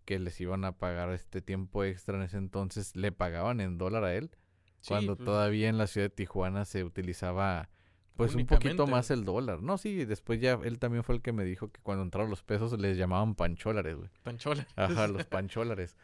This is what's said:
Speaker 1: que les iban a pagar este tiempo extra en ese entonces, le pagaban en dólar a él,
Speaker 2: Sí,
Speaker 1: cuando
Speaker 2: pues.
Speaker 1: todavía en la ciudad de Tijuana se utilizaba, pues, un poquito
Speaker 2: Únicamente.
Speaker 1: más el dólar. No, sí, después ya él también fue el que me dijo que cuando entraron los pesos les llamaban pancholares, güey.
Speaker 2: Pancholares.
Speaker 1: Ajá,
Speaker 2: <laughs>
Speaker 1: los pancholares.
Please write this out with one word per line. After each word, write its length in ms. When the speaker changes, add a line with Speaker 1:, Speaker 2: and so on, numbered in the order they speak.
Speaker 1:
que 160
les 200
iban 240
a 140
pagar 340
este 300
tiempo 420
extra 320
en 60
ese 140
entonces, 580
le 160
pagaban 500
en 180
dólar 260
a 100
él, 160
Speaker 2:
Sí, 80
Speaker 1:
cuando 280
Speaker 2:
pues. 100
Speaker 1:
todavía 420
en 100
la 100
ciudad 180
de 80
Tijuana 520
se 180
utilizaba, 840
pues, 200
un 100
poquito 380
Speaker 2:
Únicamente. 80
Speaker 1:
más 180
el 140
dólar. 380
No, 160
sí, 260
después 360
ya 220
él 160
también 260
fue 120
el 60
que 100
me 120
dijo 280
que 100
cuando 220
entraron 260
los 140
pesos 360
les 160
llamaban 380
pancholares, 600
güey. 140
Speaker 2:
Pancholares. 540
Speaker 1:
Ajá, 300
Speaker 2:
<laughs> 20
Speaker 1:
los 180
pancholares. 760